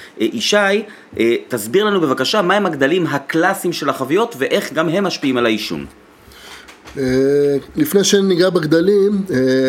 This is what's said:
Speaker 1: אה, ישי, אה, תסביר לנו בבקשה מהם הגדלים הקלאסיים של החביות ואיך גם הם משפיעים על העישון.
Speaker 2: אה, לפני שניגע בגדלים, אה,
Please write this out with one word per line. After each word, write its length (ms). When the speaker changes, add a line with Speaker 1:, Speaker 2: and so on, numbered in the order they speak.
Speaker 1:
אה, 120
ישי, 240
אה, 160
תסביר 380
לנו 160
בבקשה 400
מהם 240
הגדלים 420
הקלאסיים 680
של 160
החביות 480
ואיך 360
גם 160
הם 140
משפיעים 340
על 80
העישון. 400
Speaker 2:
אה, 60
לפני 280
שניגע 460
בגדלים, 640
אה, 60